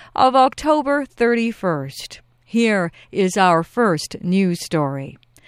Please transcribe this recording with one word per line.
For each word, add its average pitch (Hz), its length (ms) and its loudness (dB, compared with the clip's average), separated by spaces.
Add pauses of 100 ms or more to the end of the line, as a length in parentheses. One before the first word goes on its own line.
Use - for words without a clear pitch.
(160)
of 254 200 4
October 285 680 2
thirty-first. 226 1160 -4 (240)
Here 214 460 0 (200)
is 190 260 -2
our 175 260 4
first 196 580 -2
news 180 420 0
story. 139 540 -4 (300)